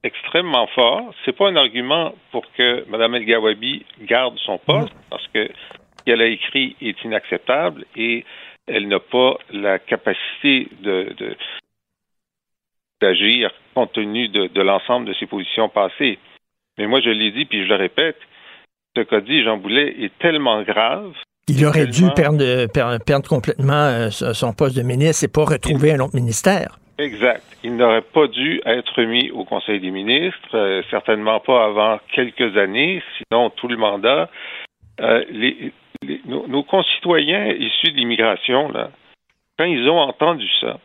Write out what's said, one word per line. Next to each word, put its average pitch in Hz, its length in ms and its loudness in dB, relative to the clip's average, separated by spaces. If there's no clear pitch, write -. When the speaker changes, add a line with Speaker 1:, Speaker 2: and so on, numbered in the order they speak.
Speaker 1:
extrêmement 151 720 -2
fort. 165 400 0
C'est - 120 -2
pas 202 120 2
un 185 80 0
argument 135 580 0
pour 120 120 -6
que 123 340 0
Madame 113 240 0
El 113 120 -4
Gawabi 110 580 0
garde 120 260 2
son 95 140 -6
poste, 147 340 -2
Speaker 2:
Mm. - 180 -20
Speaker 1:
parce - 220 -10
que 107 140 -2
ce - 580 -20
qu'elle 117 160 4
a 113 60 6
écrit 127 560 -2
est 110 220 -6
inacceptable 131 840 -2
et 117 280 -2
elle 104 220 -4
n'a 98 120 0
pas 127 380 2
la 101 260 -2
capacité - 920 -2
de, 95 360 -2
de, 104 180 -10
d'agir 104 500 2
compte 120 180 0
tenu 110 360 -4
de, 98 180 0
de 92 160 -2
l'ensemble 98 440 2
de 101 120 -6
ses 104 80 -8
positions 104 420 -2
passées. 104 500 0
Mais 104 80 -4
moi, 127 160 4
je 123 80 2
l'ai 107 200 0
dit, 127 140 -4
puis 101 200 -4
je 92 40 -4
le 104 80 4
répète, 139 400 -2
ce 120 60 0
qu'a 107 180 2
dit 123 240 0
Jean 110 120 0
Boulet 107 420 -2
est 110 200 -6
tellement 139 440 0
grave. 120 500 -2
Speaker 2:
Il 139 180 4
aurait 151 200 2
dû 156 280 4
Speaker 1:
Tellement 151 240 4
Speaker 2:
perdre, 127 340 2
per-, 120 320 0
perdre 139 240 0
complètement, 135 440 0
euh, 127 380 2
son, 120 220 -4
son 113 200 -2
poste 131 240 0
de 127 60 0
ministre 135 420 0
et 139 40 -2
pas 151 160 2
retrouver 147 480 2
un 143 80 0
autre 127 160 -2
ministère. 123 640 0
Speaker 1:
Exact. 123 440 0
Il 117 140 -4
n'aurait 113 260 6
pas 151 260 4
dû 139 360 -2
être 120 380 0
mis 120 280 0
au 98 140 -8
Conseil 101 360 -4
des 92 100 -6
ministres, 120 640 -4
euh, 98 360 0
certainement 107 500 0
pas 123 260 4
avant 107 320 2
quelques 117 420 -2
années, 123 460 0
sinon 113 320 0
tout - 180 -10
le 120 80 -2
mandat. 113 540 0
Euh, 117 300 2
les, - 420 -4
les, - 240 -8
nos, 135 200 -6
nos 135 160 -2
concitoyens 175 840 0
issus 143 440 -2
de 143 40 -6
l'immigration, 120 760 0
là, - 200 -6
quand 160 60 2
ils 139 240 2
ont 170 100 4
entendu 147 480 2
ça - 240 -4